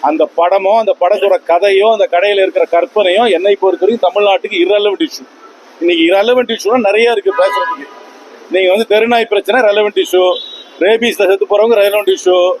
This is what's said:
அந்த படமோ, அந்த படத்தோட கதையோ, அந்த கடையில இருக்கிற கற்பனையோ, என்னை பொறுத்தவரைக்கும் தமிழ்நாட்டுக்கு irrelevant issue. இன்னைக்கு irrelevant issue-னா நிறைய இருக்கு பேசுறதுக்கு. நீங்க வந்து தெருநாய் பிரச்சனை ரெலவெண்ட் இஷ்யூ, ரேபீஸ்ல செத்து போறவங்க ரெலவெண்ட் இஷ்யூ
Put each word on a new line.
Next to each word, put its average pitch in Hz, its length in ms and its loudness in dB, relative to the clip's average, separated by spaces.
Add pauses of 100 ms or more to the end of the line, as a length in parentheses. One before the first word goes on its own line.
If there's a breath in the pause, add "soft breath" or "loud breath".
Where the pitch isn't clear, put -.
அந்த 151 360 0
படமோ, 190 420 0
அந்த 196 220 -2
படத்தோட 185 460 0
கதையோ, 196 460 2
அந்த 196 180 0
கடையில 190 320 0
இருக்கிற 180 280 0
கற்பனையோ, 185 600 0
என்னை 190 320 0
பொறுத்தவரைக்கும் 190 480 0
தமிழ்நாட்டுக்கு 202 560 0
irrelevant 202 400 0
issue. - 200 -14 (540)
இன்னைக்கு 170 340 0
irrelevant 233 320 0
issue-னா 226 340 -2
நிறைய 220 320 0
இருக்கு 196 220 -2
பேசுறதுக்கு. 494 520 -4 (640)
நீங்க 185 200 0
வந்து 214 180 0
தெருநாய் 226 360 2
பிரச்சனை 208 380 -2
ரெலவெண்ட் 208 400 0
இஷ்யூ, 180 360 0 (400)
ரேபீஸ்ல 226 320 0
செத்து 196 400 0
போறவங்க 214 240 2
ரெலவெண்ட் 202 400 0
இஷ்யூ 180 460 2